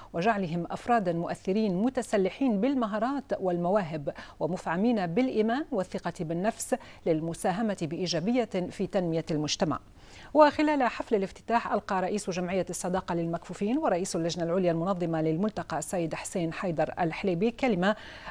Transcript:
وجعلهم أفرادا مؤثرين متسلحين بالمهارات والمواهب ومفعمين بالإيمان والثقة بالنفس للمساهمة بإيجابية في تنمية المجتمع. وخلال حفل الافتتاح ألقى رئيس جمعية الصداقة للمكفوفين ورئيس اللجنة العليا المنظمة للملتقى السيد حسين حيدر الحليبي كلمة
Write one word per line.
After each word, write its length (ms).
وجعلهم 580
أفرادا 420
مؤثرين 680
متسلحين 800
بالمهارات 640
والمواهب 720
ومفعمين 680
بالإيمان 640
والثقة 480
بالنفس 560
للمساهمة 760
بإيجابية 680
في 180
تنمية 440
المجتمع. 480
وخلال 500
حفل 320
الافتتاح 580
ألقى 280
رئيس 280
جمعية 400
الصداقة 460
للمكفوفين 640
ورئيس 380
اللجنة 280
العليا 280
المنظمة 500
للملتقى 560
السيد 380
حسين 380
حيدر 460
الحليبي 520
كلمة 440